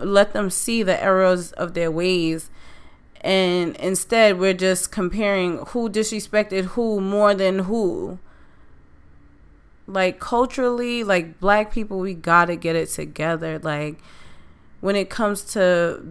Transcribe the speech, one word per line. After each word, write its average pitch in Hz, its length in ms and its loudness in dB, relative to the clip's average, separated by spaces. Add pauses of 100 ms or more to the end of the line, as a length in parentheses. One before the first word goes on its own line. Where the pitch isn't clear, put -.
let 196 300 4
them 202 160 -2
see 226 340 -2
the 185 180 0
errors 185 520 2
of 170 200 -6
their 165 160 -2
ways. 165 600 0 (720)
And 180 560 0
instead, 196 600 2
we're 190 160 2
just 185 380 0
comparing 190 680 -2 (120)
who 233 200 -2
disrespected 208 760 -2
who 214 340 -2
more 202 340 4
than 190 260 2
who. 180 600 -2 (1700)
Like, 185 320 0
culturally, 240 840 -2
like, 175 360 0
Black 208 320 2
people, 214 280 -4
we 185 140 -4
gotta 170 420 2
get 165 200 -2
it 160 140 -2
together. 156 720 -6
Like, 151 400 -6 (840)
when 196 140 0
it 196 140 -2
comes 208 340 -2 (100)
to 180 580 2